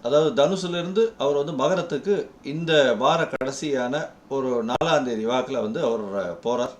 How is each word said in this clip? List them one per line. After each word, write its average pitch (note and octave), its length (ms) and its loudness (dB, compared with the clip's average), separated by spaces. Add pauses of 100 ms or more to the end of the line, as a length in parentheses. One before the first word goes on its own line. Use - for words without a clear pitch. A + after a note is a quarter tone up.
அதாவது D3 300 4
தனுசுல E3+ 460 0
இருந்து F#3+ 380 0
அவர் C#3+ 180 0
வந்து C#3+ 180 -2
மகரத்துக்கு E3 640 0 (280)
இந்த D3+ 520 4
வார D3+ 280 2
கடைசியான C3+ 680 -2 (360)
ஒரு B2+ 360 0
நாலாம் D3 380 2
தேதி A2+ 220 -4
வாக்குல B2+ 360 -2
வந்து A2 220 -4
அவர் A2+ 200 0 (360)
போறார். A#2+ 400 -2